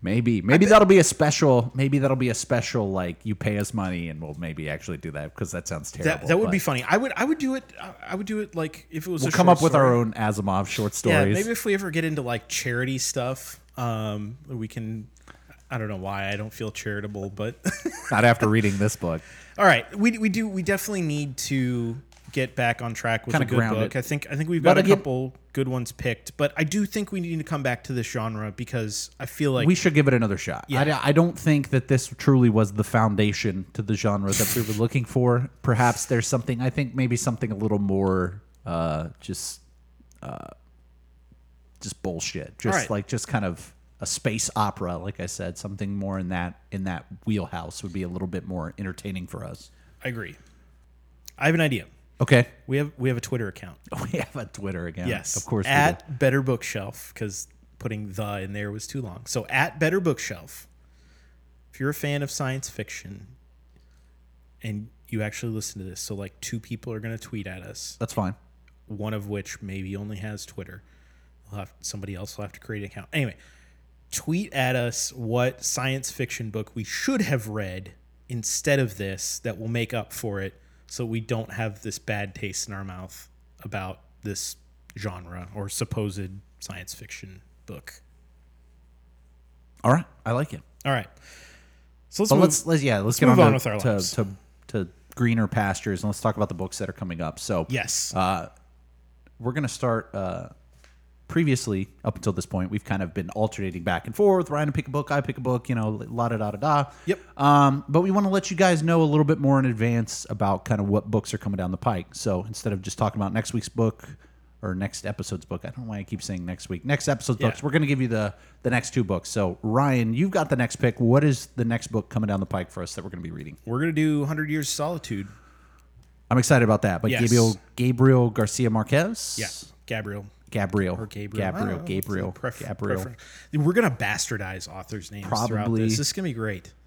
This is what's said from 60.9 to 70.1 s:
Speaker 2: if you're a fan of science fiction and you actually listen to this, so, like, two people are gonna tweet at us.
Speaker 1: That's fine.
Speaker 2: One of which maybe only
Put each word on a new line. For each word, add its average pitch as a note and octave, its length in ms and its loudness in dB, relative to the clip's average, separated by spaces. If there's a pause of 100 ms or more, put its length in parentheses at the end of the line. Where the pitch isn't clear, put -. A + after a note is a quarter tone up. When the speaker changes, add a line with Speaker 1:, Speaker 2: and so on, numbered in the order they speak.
Speaker 2:
if - 80 -20
you're C#3 120 -2
a - 20 -4
fan C#3+ 300 -4
of C#3 80 -6
science C3+ 400 -6
fiction G2 560 -12 (1400)
and G#2+ 240 -4 (220)
you A2 120 -2
actually G#2+ 320 -4
listen G#2+ 300 -8
to F#2 40 -10
this, F2+ 140 -14
so, - 140 -8
like, G2 260 -12
two - 180 -8
people A2+ 320 -10
are A2 80 -6
gonna A2+ 200 -8
tweet G#2 260 -10
at F2 160 -12
us. - 380 -14
Speaker 1:
That's A2+ 140 -4
fine. G2 200 0 (540)
Speaker 2:
One G#2+ 260 -8
of G2+ 160 -8
which G2+ 320 -8
maybe F#2+ 340 -8
only G#2 220 -10